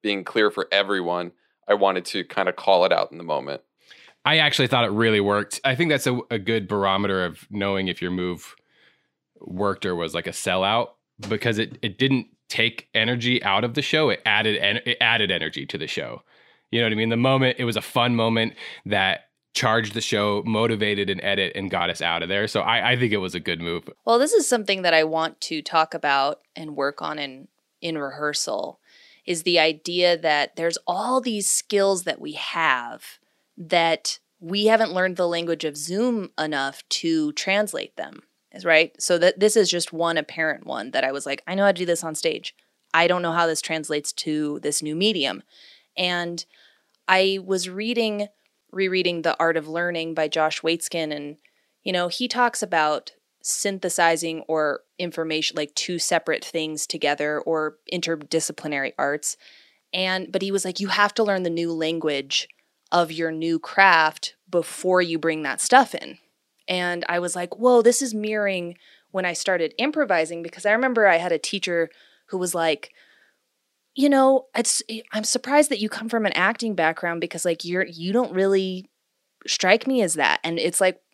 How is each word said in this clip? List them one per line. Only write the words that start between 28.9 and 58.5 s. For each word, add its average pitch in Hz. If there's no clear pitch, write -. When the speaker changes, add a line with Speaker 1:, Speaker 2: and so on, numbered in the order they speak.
Speaker 3:
is 170
the 175
idea 170
that 151
there's 165
all 220
these 226
skills 196
that 165
we 151
have 127
that 165
we 196
haven't 220
learned 185
the 180
language 170
of 151
Zoom 196
enough 143
to 156
translate 196
them, -
is 185
right? 160
So 180
that 170
this 214
is 190
just 170
one 165
apparent 156
one 127
that -
I 135
was 139
like, 139
"I 175
know 196
how 202
to 175
do 180
this 170
on 160
stage. -
I 165
don't 180
know 170
how 170
this 160
translates 151
to 151
this 147
new 151
medium." 160
And 175
I 190
was 185
reading, 208
rereading 185
The 160
Art 165
of 156
Learning 165
by 156
Josh 156
Waitzkin, 165
and, 147
you 185
know, 180
he 247
talks 240
about 156
synthesizing 170
or 151
information, 160
like, 151
two 180
separate 165
things 156
together 147
or 156
interdisciplinary 151